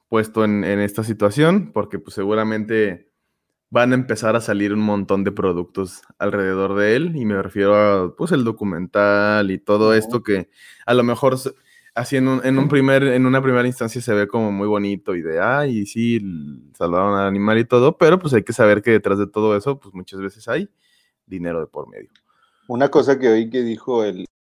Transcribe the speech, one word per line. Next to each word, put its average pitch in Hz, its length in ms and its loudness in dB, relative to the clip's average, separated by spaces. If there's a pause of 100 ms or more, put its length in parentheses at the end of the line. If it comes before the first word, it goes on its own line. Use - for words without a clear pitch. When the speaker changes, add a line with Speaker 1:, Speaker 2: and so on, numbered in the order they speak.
Speaker 1:
puesto 110 360 0
en, 104 180 0
en 101 160 0
esta 104 240 -2
situación, 117 720 0
porque, 101 260 -4
pues, - 160 -18
seguramente 107 920 -2 (640)
van 120 220 2
a 127 40 4
empezar 117 420 0
a 117 40 -2
salir 101 320 -2
un 107 60 -2
montón 101 460 -2
de 98 80 -2
productos 92 680 -4 (180)
alrededor 98 560 -2
de 104 200 2
él, 160 220 -2
y 123 80 -4
me 101 160 -2
refiero 98 340 0
a, 101 400 2
pues, 175 160 -6
el 135 140 2
documental 101 1080 0
y 95 80 -2
todo 107 300 2
Speaker 2:
Ujú. 110 80 4
Speaker 1:
esto 113 260 -2
que 95 260 -2 (360)
a 120 80 0
lo 123 100 4
mejor 120 300 0
s-, 131 180 -6 (420)
así 127 220 -4
en 131 140 2
un, 131 160 -2
en 131 140 2
un 139 100 2
primer, 135 340 4
en 127 220 2
una 131 160 2
primera 123 260 2
instancia 123 340 -6
se 113 120 -2
ve 101 140 2
como 110 260 -2
muy 101 160 -2
bonito 101 460 -2
y 85 60 -4
de, 80 200 -4
"Ay, 120 440 -2
sí, 117 320 -2
l-, 73 600 -12
salvaron 92 420 0
al 98 80 0
animal 101 300 0
y 117 80 2
todo", 123 320 4
pero, 170 220 4
pues, 160 140 -2
hay 107 100 4
que 117 100 -6
saber 104 280 4
que 117 100 0
detrás 101 280 2
de 101 80 -2
todo 107 300 0
eso, 135 240 -4
pues, 104 120 -20
muchas 95 280 -16
veces 98 260 -12
hay 160 220 -6 (560)
dinero 85 340 -6
de 76 80 -8
por 76 220 -14
medio. 50 220 -20 (580)
Speaker 2:
Una 123 200 0
cosa 135 300 2
que 127 80 2
oí 113 220 4
que 123 140 -2
dijo 113 420 -2
el 92 200 -6 (180)